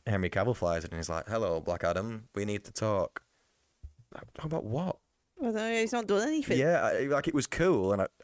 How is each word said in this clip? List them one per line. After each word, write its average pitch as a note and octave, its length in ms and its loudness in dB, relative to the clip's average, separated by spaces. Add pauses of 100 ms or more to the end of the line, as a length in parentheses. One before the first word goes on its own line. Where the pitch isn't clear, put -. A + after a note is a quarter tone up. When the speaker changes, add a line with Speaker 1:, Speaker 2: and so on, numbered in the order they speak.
Speaker 1:
Henry F#2+ 240 0
Cavill A2 260 0
flies E2+ 280 0
in E2+ 80 -10
and E2 60 -6
he's E2 120 -6
like, D#2+ 180 -6
"Hello, G2 320 -2
Black F2 240 -4
Adam, A2 500 -2
we G2+ 120 -2
need G#2 180 -4
to - 80 -18
talk." G#2 500 -2 (1120)
Talk - 120 -10
about D#3+ 180 -4
what? C#3+ 320 -4 (440)
Speaker 2:
I C#4+ 40 -4
don't A#3 100 0
know, A3 200 -2
he's A3+ 180 0
not A#3 140 -2
done G3+ 200 4
anything. D4+ 320 2
Speaker 1:
Yeah, D#3 240 4
I, G#2 220 2
like, C#3 240 0
it E3 60 -2
was C#3 120 2
cool, B2+ 460 4
and G2 100 2
I, - 40 2 (180)